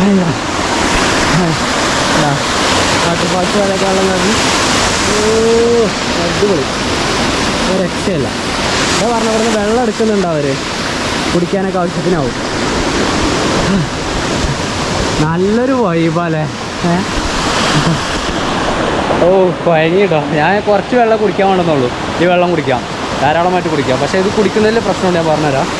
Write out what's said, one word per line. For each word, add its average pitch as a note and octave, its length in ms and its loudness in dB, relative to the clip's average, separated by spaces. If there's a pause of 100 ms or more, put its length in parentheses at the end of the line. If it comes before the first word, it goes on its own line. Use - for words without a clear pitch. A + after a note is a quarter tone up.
അയ്യോ. F#3+ 260 4 (2000)
ആ. C#3+ 40 0 (760)
വാട്ടർഫാൾസ് F3 540 -2
പോലെയൊക്കെ G3 300 0
വെള്ളം F#3+ 220 2
ചാടുന്നു. F#3 240 0 (760)
ഓ, G#3 60 0 (1080)
അടിപൊളി. E3+ 400 0 (1040)
ഒരു F#3 160 0
രക്ഷയില്ല. D#3 440 -2 (680)
ഞാൻ G#3 140 2
പറഞ്ഞ A3+ 220 0
ഇവിടുന്ന് A3 260 2
വെള്ളം A3 240 2
എടുക്കുന്നുണ്ട് G#3+ 480 0
അവര്. C#3+ 220 0 (800)
കുടിക്കാനൊക്കെ F#3 480 0
ആവശ്യത്തിനാവും. E3 520 0 (3000)
നല്ലൊരു G#3 500 2 (100)
വൈബല്ലേ? E3 600 0 (480)
ഏ? F3 40 2 (2250)
ഓ, - 20 4 (360)
കുഴങ്ങി E3 360 2
കേട്ടോ. E3+ 180 2 (200)
ഞാൻ E3 140 2 (140)
കുറച്ച് G3+ 340 2
വെള്ളം A3 220 4
കുടിക്കാൻ F#3+ 280 2
വേണമെന്നുള്ളൂ. E3 380 2 (340)
ഈ - 80 4
വെള്ളം F3 220 4
കുടിക്കാം, C3 280 0 (420)
ധാരാളമായിട്ട് E3+ 500 2
കുടിക്കാം. C3 300 0
പക്ഷേ C#3+ 200 0
ഇത് G3 140 2
കുടിക്കുന്നതിൽ G#3+ 500 2
പ്രശ്നമുണ്ട്, F3+ 320 0
ഞാൻ E3 120 0
പറഞ്ഞുതരാം. D3+ 360 2 (140)